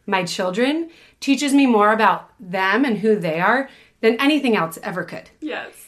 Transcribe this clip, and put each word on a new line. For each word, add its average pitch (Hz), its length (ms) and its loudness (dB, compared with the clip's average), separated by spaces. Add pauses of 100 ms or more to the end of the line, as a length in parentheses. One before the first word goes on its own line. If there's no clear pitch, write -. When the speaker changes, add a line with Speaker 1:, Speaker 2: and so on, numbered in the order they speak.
Speaker 1:
my 190 180 -2
children 240 680 -4 (300)
teaches 277 340 0
me 277 120 6
more 214 260 4
about 208 380 2 (100)
them 190 460 -2
and 214 140 -2
who 214 180 2
they 165 240 -2
are 247 280 0 (300)
than 226 160 2
anything 277 400 2
else 165 260 -4
ever 180 220 -8
could. - 260 -16 (120)
Speaker 2:
Yes. 254 300 -12 (160)